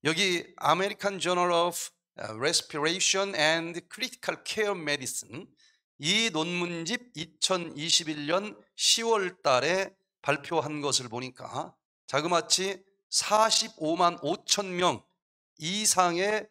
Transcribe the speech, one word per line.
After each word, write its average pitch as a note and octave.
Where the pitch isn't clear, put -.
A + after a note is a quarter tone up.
여기 E3+
American F#3+
Journal F3
of, -
어, G#2+
Respiration E3+
and E3
Critical G#3
Care G3+
Medicine, C#3+
이 G#3
논문집 F3
이천이십일 D#3
년 G3
시월 A3
달에 D#3
발표한 D3
것을 C3
보니까 B2+
자그마치 F3
사십오만 F3+
오천 F3+
명 F3
이상의 F#3+